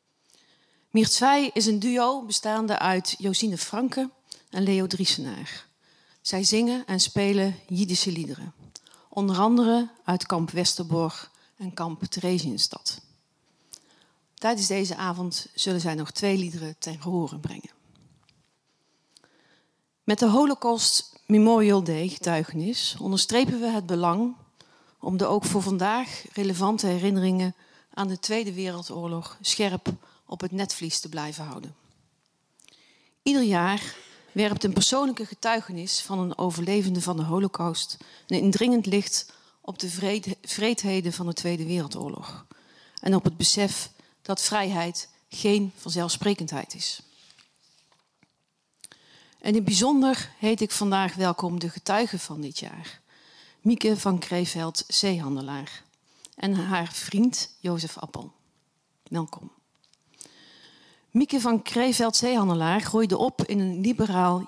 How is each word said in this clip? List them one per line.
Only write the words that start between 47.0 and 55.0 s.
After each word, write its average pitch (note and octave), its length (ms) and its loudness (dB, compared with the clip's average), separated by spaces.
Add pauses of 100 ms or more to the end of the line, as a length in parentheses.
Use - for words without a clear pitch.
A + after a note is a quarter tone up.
En - 120 -2
in G#3+ 40 4
het G#3+ 100 4
bijzonder C4 720 4
heet A3 240 0
ik G#3 100 -2
vandaag F#3+ 440 2
welkom F3 440 0
de E3+ 100 -4
getuigen G3+ 500 -2
van D3+ 220 -10
dit C#3 180 -10
jaar, - 420 -14 (600)
Mieke G#3+ 360 2
van F#3 220 2
Kreeveld, E3+ 680 -4
zeehandelaar, C#3 960 -2 (520)